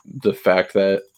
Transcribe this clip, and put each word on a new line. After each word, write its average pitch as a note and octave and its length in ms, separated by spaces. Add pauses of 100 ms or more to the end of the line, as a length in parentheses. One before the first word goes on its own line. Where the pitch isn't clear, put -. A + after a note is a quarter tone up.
(240)
the G#2 100
fact F#2 400
that, G2 300 (140)